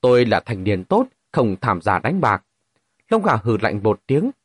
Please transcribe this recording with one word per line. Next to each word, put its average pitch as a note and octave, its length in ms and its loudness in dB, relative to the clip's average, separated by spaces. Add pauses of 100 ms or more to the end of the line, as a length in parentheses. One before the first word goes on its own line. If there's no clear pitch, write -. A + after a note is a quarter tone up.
"Tôi B2 240 4
là A#2 140 0
thanh F#2+ 240 -8
niên F#2+ 200 -2
tốt, B3 240 0 (240)
không A2+ 300 0
tham F#2+ 200 -2
gia F#2+ 180 0
đánh F3 220 -2
bạc." G#2 240 0 (640)
Lông A3+ 140 0
gà E3+ 120 2
hừ A2+ 260 -2
lạnh G#2 220 -2
một G#2 240 0
tiếng F3 240 0 (120)